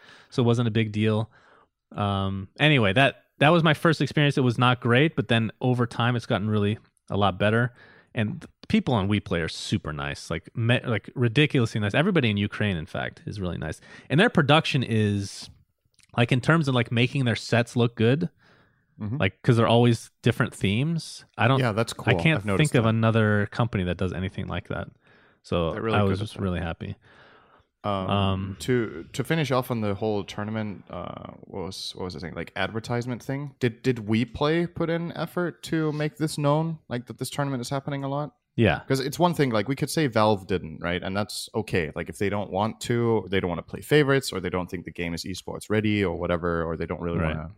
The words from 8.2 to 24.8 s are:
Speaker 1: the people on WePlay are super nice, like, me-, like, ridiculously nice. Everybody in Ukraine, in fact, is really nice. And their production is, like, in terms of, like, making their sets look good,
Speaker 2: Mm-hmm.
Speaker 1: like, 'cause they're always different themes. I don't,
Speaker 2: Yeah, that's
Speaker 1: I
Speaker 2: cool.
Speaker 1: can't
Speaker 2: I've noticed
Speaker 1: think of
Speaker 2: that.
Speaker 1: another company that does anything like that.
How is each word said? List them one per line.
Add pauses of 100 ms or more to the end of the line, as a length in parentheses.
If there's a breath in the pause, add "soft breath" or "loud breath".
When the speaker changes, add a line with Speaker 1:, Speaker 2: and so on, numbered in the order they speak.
Speaker 1:
the
people
on
WePlay
are
super
nice,
like,
me-,
like,
ridiculously
nice.
Everybody
in
Ukraine,
in
fact,
is
really
nice. (300 loud breath)
And
their
production
is, (680)
like,
in
terms
of,
like,
making
their
sets
look
good, (720 soft breath)
Speaker 2:
Mm-hmm.
Speaker 1:
like,
'cause
they're
always (100)
different
themes. (120)
I
don't,
Speaker 2:
Yeah,
that's
Speaker 1:
I
Speaker 2:
cool.
Speaker 1:
can't
Speaker 2:
I've
noticed
Speaker 1:
think
of
Speaker 2:
that.
Speaker 1:
another
company
that
does
anything
like
that. (540 soft breath)